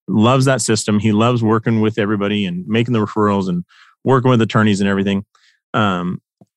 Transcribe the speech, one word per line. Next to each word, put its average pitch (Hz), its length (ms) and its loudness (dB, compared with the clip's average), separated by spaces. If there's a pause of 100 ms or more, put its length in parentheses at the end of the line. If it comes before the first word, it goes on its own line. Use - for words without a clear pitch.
loves 120 380 2
that 131 160 0
system. 107 380 0
He 110 120 0
loves 117 320 2
working 110 380 0
with 107 160 -2
everybody 104 480 -2
and 90 220 -8
making 117 260 -2
the 113 60 0
referrals 104 480 0
and 87 160 -2 (400)
working 127 260 2
with 120 120 4
attorneys 107 400 2
and 101 80 2
everything. 98 360 -2 (480)
Um, 90 480 -2 (360)